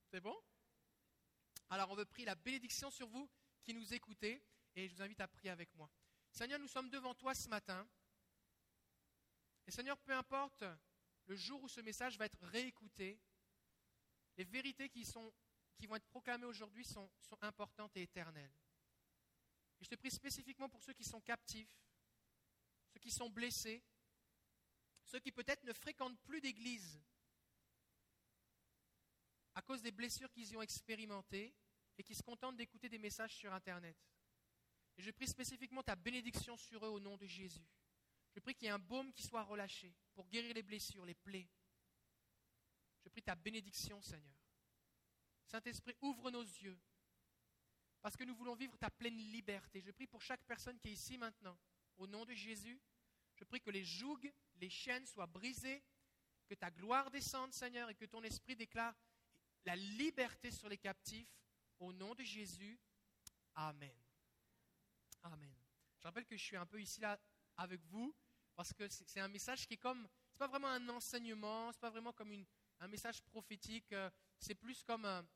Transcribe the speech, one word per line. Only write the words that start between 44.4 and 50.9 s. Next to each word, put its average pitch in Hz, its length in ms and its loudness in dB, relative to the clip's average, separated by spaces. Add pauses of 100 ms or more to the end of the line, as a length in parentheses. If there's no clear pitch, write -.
Saint-Esprit, 233 540 -4
ouvre 254 280 2
nos 240 140 2
yeux, 185 360 -8 (1200)
parce 208 140 -2
que 254 100 -4
nous 247 100 -2
voulons 240 200 -2
vivre 247 220 -4
ta 220 140 2
pleine 233 260 0
liberté. 208 640 -2
Je 180 100 -8
prie 262 140 -6
pour 226 160 -8
chaque - 240 0
personne 240 340 -2
qui 220 100 -2
est 208 40 0